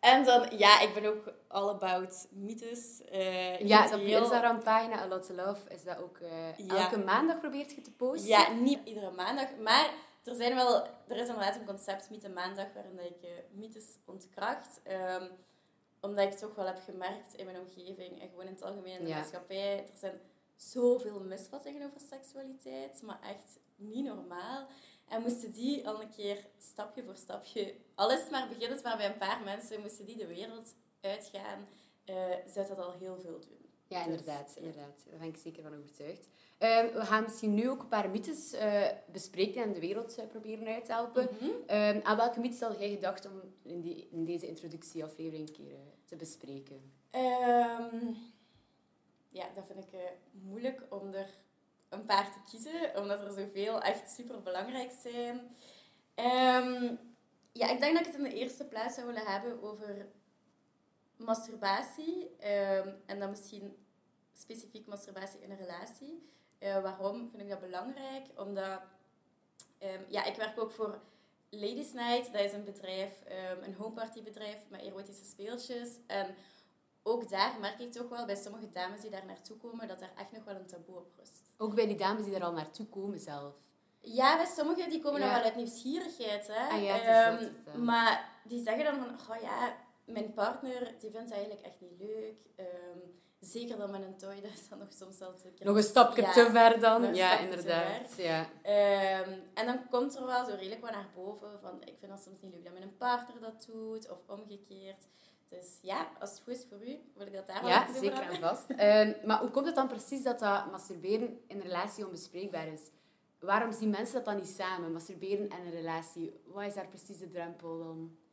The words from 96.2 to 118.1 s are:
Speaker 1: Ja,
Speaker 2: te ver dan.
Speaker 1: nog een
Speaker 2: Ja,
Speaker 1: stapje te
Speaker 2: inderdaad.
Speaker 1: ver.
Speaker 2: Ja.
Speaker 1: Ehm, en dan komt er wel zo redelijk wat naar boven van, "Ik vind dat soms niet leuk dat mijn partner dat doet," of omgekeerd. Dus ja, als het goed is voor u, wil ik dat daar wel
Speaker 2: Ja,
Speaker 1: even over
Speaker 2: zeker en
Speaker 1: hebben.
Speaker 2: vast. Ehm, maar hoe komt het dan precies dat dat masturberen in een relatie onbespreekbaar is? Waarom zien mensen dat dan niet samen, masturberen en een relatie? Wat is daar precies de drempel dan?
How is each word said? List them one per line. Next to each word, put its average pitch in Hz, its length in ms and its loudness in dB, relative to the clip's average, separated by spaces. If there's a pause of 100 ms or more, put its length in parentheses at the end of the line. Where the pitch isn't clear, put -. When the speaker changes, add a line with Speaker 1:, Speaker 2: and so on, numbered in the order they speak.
Speaker 1:
Ja, 190 100 6
Speaker 2:
te 233 180 12
ver 226 300 12
dan. 226 200 8
Speaker 1:
nog 240 100 4
een 170 60 2
Speaker 2:
Ja, 185 120 8
Speaker 1:
stapje 185 200 6
te 185 80 -4
Speaker 2:
inderdaad. 170 540 0
Speaker 1:
ver. 190 140 -6
Speaker 2:
Ja. 160 240 2 (140)
Speaker 1:
Ehm, 196 760 4 (160)
en 226 120 0
dan 254 220 -2
komt 262 280 0
er 254 100 -6
wel 254 180 2
zo 220 100 -4
redelijk 196 260 -8
wat 233 100 -10
naar 202 240 -8
boven 202 460 -12
van, 180 240 -14
"Ik - 140 -18
vind 196 120 -18
dat 196 120 -12
soms 190 200 -18
niet 190 120 -16
leuk 170 100 -18
dat 175 80 -16
mijn 190 240 -16
partner 240 440 0
dat 220 260 -14
doet," 220 440 -10
of 180 160 -12
omgekeerd. 196 800 -16 (440)
Dus 180 180 -18 (160)
ja, 214 260 -4 (120)
als 202 100 -6
het - 140 -12
goed 240 120 -8
is - 120 -12
voor 208 180 -14
u, 277 120 -8 (160)
wil 202 120 -12
ik 202 60 -14
dat 190 140 -10
daar 196 140 -6
wel 240 100 2
Speaker 2:
Ja, 202 120 10
Speaker 1:
even - 80 -2
over 262 140 -4
Speaker 2:
zeker - 180 0
en - 80 -6
Speaker 1:
hebben. 165 180 0
Speaker 2:
vast. - 220 -2
Ehm, 214 420 8 (140)
maar 214 140 4
hoe 247 100 0
komt 277 160 2
het 330 80 -2
dan 262 140 4
precies 254 340 -6
dat 240 160 0
dat 202 320 2
masturberen 190 760 -2
in 202 100 -12
een 202 60 -8
relatie 185 420 -4
onbespreekbaar 180 640 -8
is? 156 140 -10 (600)
Waarom 214 320 2
zien 220 180 0
mensen 208 240 0
dat 247 100 -2
dan 208 120 -2
niet 185 100 -6 (120)
samen, 180 340 -4
masturberen 190 580 -4
en 180 160 -10
een 175 40 -8
relatie? 165 760 -6
Wat 202 200 -10
is 202 100 -6
daar 196 140 -8
precies 196 300 -16
de 175 120 -14
drempel 170 480 -10
dan? 165 380 -10 (160)